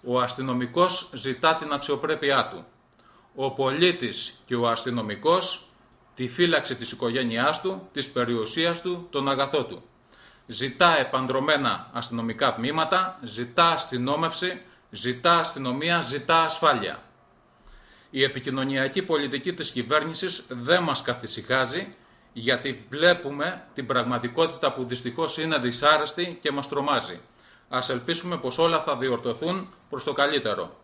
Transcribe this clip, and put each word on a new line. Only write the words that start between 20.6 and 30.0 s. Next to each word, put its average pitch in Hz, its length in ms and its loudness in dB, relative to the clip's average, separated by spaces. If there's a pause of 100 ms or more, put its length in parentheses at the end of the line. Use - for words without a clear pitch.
μας 143 180 0
καθησυχάζει, 127 920 -2 (380)
γιατί 123 560 -2
βλέπουμε 156 840 0
την 135 120 -6
πραγματικότητα 123 880 2
που 131 100 -4
δυστυχώς 123 540 -4
είναι 160 200 0
δυσάρεστη 147 840 2
και 147 100 0
μας 139 180 -4
τρομάζει. 139 500 -2 (500)
Ας 127 200 -2
ελπίσουμε 165 480 -4
πως 127 200 -4
όλα 165 240 4
θα 147 160 -2
διορθωθούν 131 760 -2 (160)
προς 135 140 -8